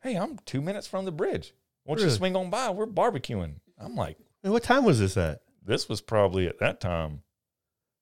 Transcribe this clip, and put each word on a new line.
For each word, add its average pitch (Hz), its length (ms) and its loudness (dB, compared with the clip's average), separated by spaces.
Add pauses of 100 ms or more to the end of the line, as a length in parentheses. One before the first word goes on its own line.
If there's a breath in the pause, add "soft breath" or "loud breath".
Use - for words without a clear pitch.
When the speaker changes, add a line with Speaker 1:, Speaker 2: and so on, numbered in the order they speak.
Speaker 1:
"Hey, 247 140 -4
I'm 226 280 -4
two - 160 -4
minutes 190 260 -6
from 190 180 -6
the 185 80 -4
bridge. 185 420 -4 (300)
Won't 156 160 -2
you 202 60 4
Speaker 2:
Really? 123 100 4
Speaker 1:
swing 185 200 0
on 185 140 -4
by? 233 200 -2
We're 202 160 -4
barbecuing." 127 720 0 (220)
I'm 240 180 -12
like, 82 200 -4 (280)
Speaker 2:
And 196 80 0
what 233 100 2
time 262 220 4
was 147 160 6
this 95 160 2
at? 80 260 0 (220)
Speaker 1:
This 104 240 -2
was 107 120 -6
probably 95 460 2
at - 120 -4
that - 220 -2
time, 82 420 -4 (800)